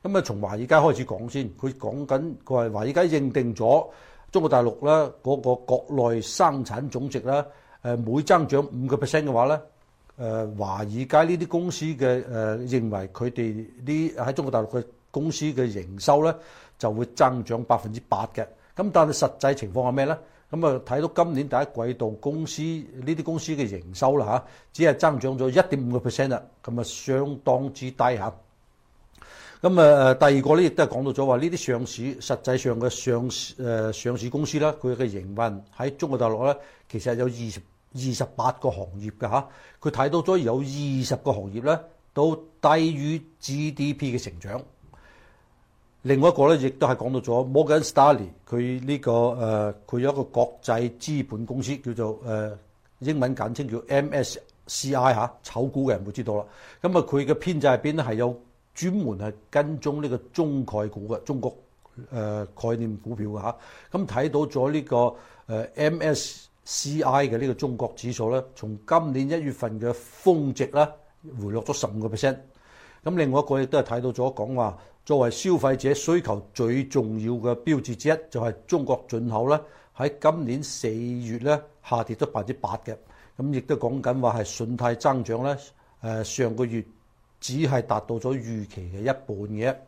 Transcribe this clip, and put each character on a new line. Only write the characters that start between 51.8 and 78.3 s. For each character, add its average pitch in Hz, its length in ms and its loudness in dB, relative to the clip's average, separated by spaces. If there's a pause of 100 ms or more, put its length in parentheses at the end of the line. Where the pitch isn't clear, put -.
做， 110 300 -4
呃， 107 340 -6 (420)
英 143 200 -2
文 127 160 0
簡 120 180 -4
稱 139 140 -6
叫 113 100 -6 (100)
M 143 260 0
S 131 260 -2 (280)
C 139 260 -4
I 127 200 4
吓， 113 200 0 (100)
炒 117 200 -4
股 135 240 -2
嘅 127 60 2
人 98 120 -4
會 101 60 -10
知 120 120 -8
道 107 120 -2
啦。 - 100 -4 (360)
噉 180 160 2
啊， - 120 4
佢 139 160 2
嘅 143 80 2
編 165 260 -2
制 143 80 4
入 127 60 8
邊 147 220 0
呢， 151 120 -2
係 113 60 -2
有 120 280 -2 (320)
專 180 200 -2
門 123 260 -2
係 104 140 -6 (160)
跟 147 300 0
蹤 147 220 -2
呢 143 80 -4
個 123 80 -2 (140)
中 143 340 0
概 107 220 -4
股 104 220 -10
嘅， - 140 -4
中 135 180 -6
國， - 160 -6 (540)
呃， 107 340 -4 (100)
概 117 220 -2
念 110 200 -4
股 110 160 -10
票 104 140 -6
嘅 104 140 -6
吓。 113 160 -6 (340)
噉 185 160 -2
睇 131 220 -2
到 147 120 2
咗 139 300 0
呢 151 120 -2
個， 120 320 2 (320)
呃 110 280 -6
，M 156 260 0
S - 460 -2 (160)
C 147 380 -4
I 139 260 2
嘅 117 100 -2
呢 131 100 -2
個 123 80 -2
中 131 200 -4
國 120 220 -4
指 123 160 -8
數 113 180 -2
呢， 131 100 0 (140)
從 107 220 -10 (100)
今 160 240 4
年 139 300 -2
一 - 20 -8
月 139 80 -4
份 110 300 -6
嘅 120 100 -2
峰 147 640 0
值 - 140 -2
呢， 147 200 4 (560)
回 101 80 -4
落 113 140 -2
咗 139 80 -4
十 - 140 -4
五 104 120 -6
個 110 160 -4
percent。 131 220 0 (680)
噉 170 120 -2
另 147 160 2
外 139 100 4
一 - 20 -2
個 135 180 0
亦 131 40 0
都 139 140 2
係 120 40 2
睇 120 180 -4
到 127 120 -2
咗， 127 200 -2
講 120 220 -6
話 107 220 0 (280)
作 143 140 2
為 117 120 4
消 185 200 0
費 135 260 4
者 135 160 2
需 165 280 2
求 104 320 -4
最 123 300 0
重 113 380 0
要 113 120 -2
嘅 120 300 -2
標 160 140 4
誌 120 180 -4
之 143 140 0
一， 160 40 6 (160)
就 117 120 -4